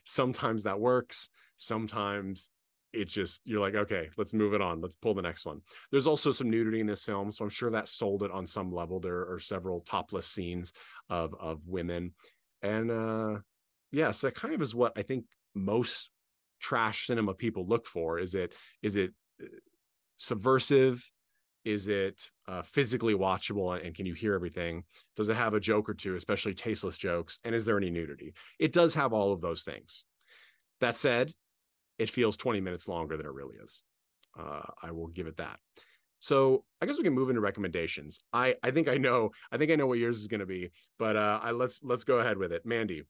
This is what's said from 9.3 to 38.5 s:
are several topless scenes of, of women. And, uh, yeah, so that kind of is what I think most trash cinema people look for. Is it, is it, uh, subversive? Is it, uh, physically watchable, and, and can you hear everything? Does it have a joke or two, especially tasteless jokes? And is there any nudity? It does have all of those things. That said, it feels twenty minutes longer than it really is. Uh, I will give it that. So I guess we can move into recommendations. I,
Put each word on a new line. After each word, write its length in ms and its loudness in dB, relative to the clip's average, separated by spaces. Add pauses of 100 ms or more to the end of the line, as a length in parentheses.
are 80 -6
several 420 -4
topless 460 -4
scenes 460 -4 (380)
of, 280 -2
of 280 -6
women. 480 -4 (480)
And, 280 -2
uh, 480 -2 (540)
yeah, 200 2
so 140 -2
that 80 -2
kind 200 -6
of 80 -2
is 120 -4
what 220 2
I 60 -2
think 240 -6 (280)
most 560 0 (500)
trash 460 0
cinema 280 0
people 320 -2
look 200 0
for. 320 -2
Is 160 -4
it, 200 -2 (280)
is 140 0
it, 160 2 (300)
uh, 40 -14 (720)
subversive? 920 4 (540)
Is 240 -2
it, 420 -2 (160)
uh, 160 -8
physically 520 2
watchable, 600 0
and, 120 -4
and 80 -10
can 100 -6
you 100 -4
hear 200 0
everything? 500 -4 (320)
Does 140 2
it 60 2
have 180 2
a 60 2
joke 280 2
or 60 -4
two, 200 -6
especially 400 -2
tasteless 440 -4
jokes? 460 -2
And 100 -2
is 100 0
there 140 2
any 120 0
nudity? 440 -6 (240)
It 140 2
does 220 6
have 180 2
all 200 4
of 80 -2
those 220 -2
things. 420 -12 (760)
That 160 2
said, 360 2 (640)
it 120 -2
feels 260 2
twenty 240 -2
minutes 280 -6
longer 280 -4
than 80 -6
it 80 -8
really 300 -12
is. 200 -14 (560)
Uh, 240 -8 (200)
I 80 -10
will 160 -8
give 200 -8
it 100 -12
that. 220 -10 (600)
So 460 6 (160)
I 60 0
guess 120 0
we 60 2
can 100 4
move 160 2
into 100 2
recommendations. 800 -2 (120)
I, 300 4